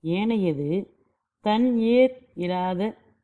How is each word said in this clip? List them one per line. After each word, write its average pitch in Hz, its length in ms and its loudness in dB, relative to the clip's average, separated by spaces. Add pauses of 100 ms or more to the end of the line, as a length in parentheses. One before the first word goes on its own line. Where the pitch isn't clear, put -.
ஏனையது 180 840 -2 (540)
தன் 233 380 0
ஏர் 247 560 2
இலாத 180 640 -4 (260)